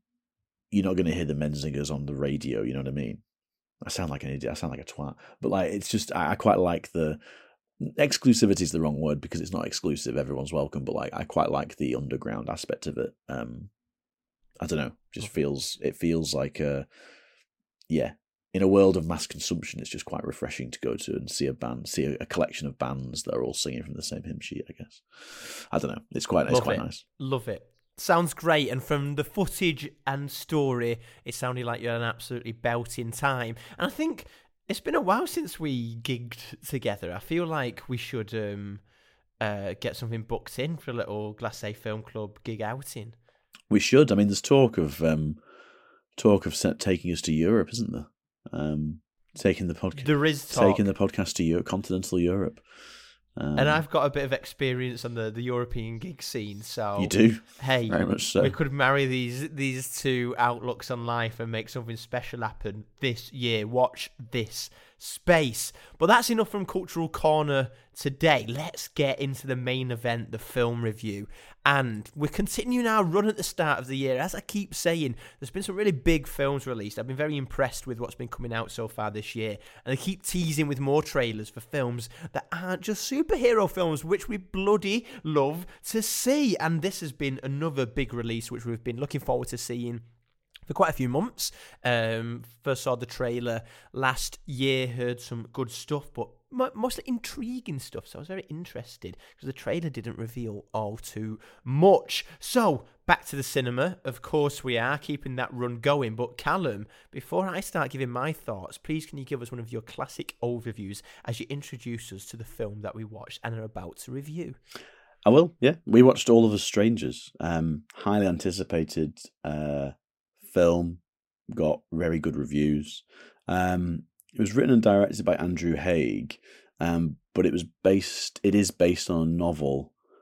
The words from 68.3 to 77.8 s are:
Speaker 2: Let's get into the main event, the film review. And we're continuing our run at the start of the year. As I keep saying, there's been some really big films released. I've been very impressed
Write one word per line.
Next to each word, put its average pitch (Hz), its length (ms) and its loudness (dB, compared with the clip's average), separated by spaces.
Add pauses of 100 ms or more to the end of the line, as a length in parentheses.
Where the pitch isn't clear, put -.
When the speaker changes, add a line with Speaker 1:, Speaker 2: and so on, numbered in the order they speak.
Speaker 2:
Let's 147 400 -8
get 139 300 0
into 139 280 -6
the 131 100 -2
main 127 340 -2
event, 117 400 -4
the 110 80 -8
film 120 440 0
review. 107 440 -4 (380)
And 127 500 2
we're 147 140 0
continuing 240 580 0
our 220 180 4
run 196 220 4
at 214 100 2
the 190 60 -4
start 156 360 0
of 123 80 -6
the 135 100 -4
year. 131 220 0
As 170 160 -2
I 196 60 -8
keep - 340 -6
saying, 160 400 0 (240)
there's 135 120 -12
been 196 120 -6
some 190 140 -6
really 208 140 2
big 156 360 2
films 139 400 -2
released. 110 320 -6
I've 117 80 -6
been 131 100 -6
very 151 200 -2
impressed 131 500 -2